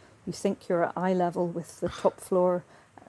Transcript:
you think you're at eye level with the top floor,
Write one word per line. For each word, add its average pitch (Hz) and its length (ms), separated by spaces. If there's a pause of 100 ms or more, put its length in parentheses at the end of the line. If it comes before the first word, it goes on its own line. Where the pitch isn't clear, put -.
(260)
you 180 60
think - 360
you're 170 160
at - 120
eye 185 180
level 175 320
with 170 340
the - 80
top - 320
floor, 180 440 (440)